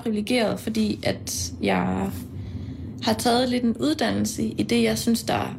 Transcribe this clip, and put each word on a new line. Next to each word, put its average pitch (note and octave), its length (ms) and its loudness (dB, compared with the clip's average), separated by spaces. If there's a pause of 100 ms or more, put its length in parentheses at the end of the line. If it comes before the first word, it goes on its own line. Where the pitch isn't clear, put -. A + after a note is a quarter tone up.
privilegeret, G#3 560 0
fordi A3 440 0
at - 580 -4
jeg F#3 480 2 (920)
har A3+ 120 2
taget B3 360 2
lidt B3 140 0
en A3+ 160 4
uddannelse A3 680 0
i A3 180 -2
det, A#3 200 4
jeg A3 140 2
synes, A#3 260 2
der - 100 0
er - 260 -2